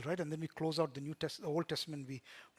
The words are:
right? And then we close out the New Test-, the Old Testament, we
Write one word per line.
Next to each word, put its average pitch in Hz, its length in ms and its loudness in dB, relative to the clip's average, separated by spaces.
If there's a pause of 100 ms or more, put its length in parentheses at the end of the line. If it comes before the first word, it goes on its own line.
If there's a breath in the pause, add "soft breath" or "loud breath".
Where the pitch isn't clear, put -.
right? 175 140 2
And 151 120 0
then 156 80 -2
we 165 60 0
close 160 340 2
out 151 140 4
the 139 80 -6
New 147 140 -4
Test-, - 260 -2
the 190 60 -2
Old 160 200 4
Testament, 147 400 -2
we 131 140 -6 (380 loud breath)